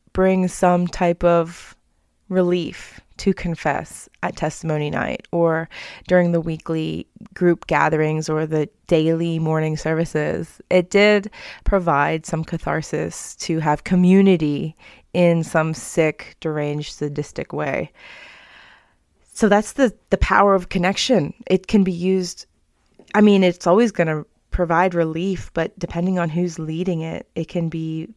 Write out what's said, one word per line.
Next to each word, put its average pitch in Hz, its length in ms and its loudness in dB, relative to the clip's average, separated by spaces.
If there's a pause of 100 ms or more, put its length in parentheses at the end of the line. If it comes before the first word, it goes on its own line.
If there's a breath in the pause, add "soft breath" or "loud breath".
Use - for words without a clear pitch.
(140)
bring 185 340 2
some 180 400 2
type 170 360 -2
of 170 520 0 (540)
relief 180 680 -2 (180)
to 196 160 0
confess - 760 -6 (140)
at - 120 -6
testimony 151 540 -4
night - 420 -6
or 165 380 0 (380 loud breath)
during 180 240 4
the 170 100 0
weekly 160 640 -6 (280)
group - 340 2
gatherings 156 600 0
or 156 180 -2
the 156 220 -2 (200)
daily 165 520 0
morning 156 380 -2
services. 156 920 -4
It 175 200 2
did 208 400 4 (340 loud breath)
provide 160 600 0
some 165 180 -4
catharsis 156 960 -6
to 160 220 -4
have 151 240 0
community 180 920 4 (380 loud breath)
in 170 300 2
some 160 300 -2
sick, - 680 -4
deranged, 151 540 -6
sadistic - 600 -8
way. 151 380 -4 (1400 loud breath)
So 220 160 2
that's 208 240 2
the, 254 200 2 (180)
the 190 60 4
power 202 360 4
of 180 160 0
connection. 190 640 0 (140)
It 180 200 0
can 208 160 4
be 185 80 0
used, 180 540 -2 (680)
I 214 60 4
mean, 202 220 6
it's 175 220 0
always 202 260 4
gonna 156 320 -2 (280)
provide 175 420 0
relief, 170 640 -4
but 165 240 -4
depending 175 400 -2
on 170 100 -2
who's 170 300 -4
leading 160 420 -4
it, 165 320 -10
it 170 140 -6
can 170 200 -4
be 160 500 -6